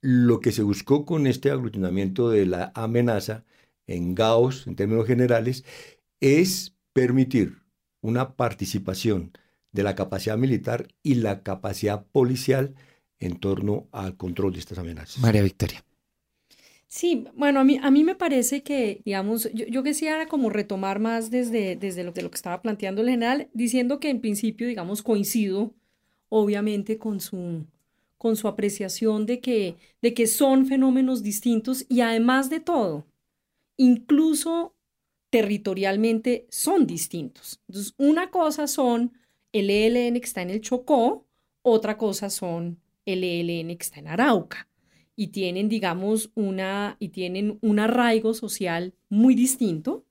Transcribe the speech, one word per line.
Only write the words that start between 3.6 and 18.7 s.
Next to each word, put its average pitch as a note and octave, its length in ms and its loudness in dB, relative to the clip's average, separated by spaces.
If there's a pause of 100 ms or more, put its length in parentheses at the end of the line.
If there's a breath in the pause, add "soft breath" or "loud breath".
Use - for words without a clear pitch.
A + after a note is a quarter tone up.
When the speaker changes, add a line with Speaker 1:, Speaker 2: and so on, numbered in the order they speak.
Speaker 1:
en F2 280 -4
gaos, A#2 520 2
en F2+ 100 -10
términos A2 300 0
generales, A#2+ 580 2 (560 loud breath)
es D#3 540 2 (180)
permitir B2+ 680 2 (420)
una A#2+ 340 -2
participación G2 1000 -4 (400 soft breath)
de G2+ 100 -2
la G2 120 0
capacidad G2 440 -4
militar A#2+ 500 -2 (140)
y C3+ 140 2
la G#2 260 -2
capacidad G2+ 640 -4
policial C3 680 0 (460 soft breath)
en F2+ 180 -6
torno G2 540 -4
al F#2+ 240 -10
control F#2 380 -4
de E2 60 -12
estas F2 180 -12
amenazas. E2+ 400 -12
Speaker 2:
María A2 240 4
Victoria. - 420 -2 (1040 soft breath)
Speaker 3:
Sí, D4+ 460 -2
bueno, C#4 260 2
a C4 40 6
mí, C4+ 180 6
a C#4+ 80 2
mí D4 140 8
me F4+ 100 2
parece C#4 480 0
que, A#3+ 420 -4